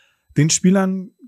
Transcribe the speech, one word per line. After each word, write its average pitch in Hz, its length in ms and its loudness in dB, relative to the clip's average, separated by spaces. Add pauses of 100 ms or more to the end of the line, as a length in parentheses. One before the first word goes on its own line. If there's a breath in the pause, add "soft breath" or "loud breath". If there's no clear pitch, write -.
(360 soft breath)
den 156 140 2
Spielern 190 600 -2 (180)